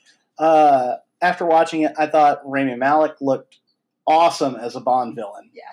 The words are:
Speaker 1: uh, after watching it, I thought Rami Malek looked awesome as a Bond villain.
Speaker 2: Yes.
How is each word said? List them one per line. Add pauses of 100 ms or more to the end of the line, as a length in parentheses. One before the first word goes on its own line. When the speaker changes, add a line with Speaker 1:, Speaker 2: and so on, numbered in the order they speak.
(400)
Speaker 1:
uh, (260)
after
watching
it,
I
thought
Rami
Malek
looked (500)
awesome
as
a
Bond
villain.
Speaker 2:
Yes.